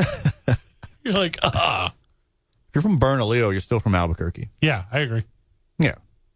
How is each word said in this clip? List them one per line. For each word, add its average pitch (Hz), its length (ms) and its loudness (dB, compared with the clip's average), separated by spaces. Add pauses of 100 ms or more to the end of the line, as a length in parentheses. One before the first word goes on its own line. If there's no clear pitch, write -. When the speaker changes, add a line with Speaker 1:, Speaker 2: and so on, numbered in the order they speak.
(1040)
Speaker 1:
You're 220 120 -2
like, 185 280 0
"Ah." 95 500 0 (760)
Speaker 2:
If - 60 -20
you're 147 80 2
from 190 160 2
Bernalillo, 120 520 2
you're 95 100 -2
still 113 200 -2
from 95 140 0
Albuquerque. 87 540 -2 (140)
Speaker 1:
Yeah, 117 280 0
I 139 100 -2
agree. 117 240 -4 (540)
Speaker 2:
Yeah. 156 180 0 (400)